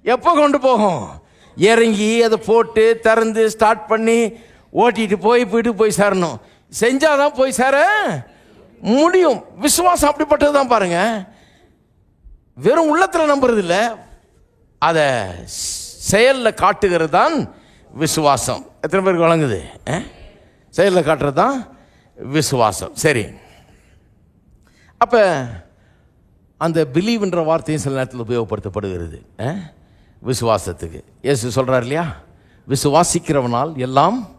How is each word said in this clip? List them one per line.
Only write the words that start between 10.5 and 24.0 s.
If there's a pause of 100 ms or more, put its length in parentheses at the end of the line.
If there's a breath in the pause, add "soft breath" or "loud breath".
தான்
பாருங்க. (1300 soft breath)
வெறும்
உள்ளத்துல
நம்புறது
இல்ல, (840)
அதை (1000)
செயல்ல
காட்டுகிறது
தான் (360 soft breath)
விசுவாசம். (140)
எத்தனை
பேருக்கு
வழங்குது? (280)
ஆ? (800 soft breath)
செயல்ல
காட்டுறது
தான் (500 soft breath)
விசுவாசம்.
சரி, (1700 soft breath)